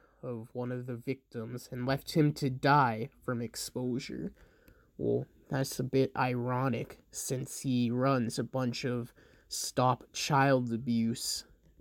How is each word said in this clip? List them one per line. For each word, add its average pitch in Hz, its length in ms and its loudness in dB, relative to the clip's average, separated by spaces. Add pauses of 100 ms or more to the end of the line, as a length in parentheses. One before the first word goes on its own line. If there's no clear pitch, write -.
(220)
of 117 300 -8
one 123 180 -6
of 127 160 -6
the 123 80 -6
victims 120 800 -8
and 123 120 -4
left 135 280 -2
him 151 220 6
to 143 140 -2
die 131 600 4 (160)
from 120 180 -4
exposure. 123 880 -6 (640)
Well, 120 300 0 (240)
that's 139 300 -2
a 131 40 -2
bit 131 320 2
ironic, 127 840 -2 (100)
since - 500 -6
he 123 300 2
runs 127 480 2
a 123 60 0
bunch 127 400 -4
of 123 280 -4 (360)
stop - 640 0
child 135 600 4
abuse 113 720 0 (360)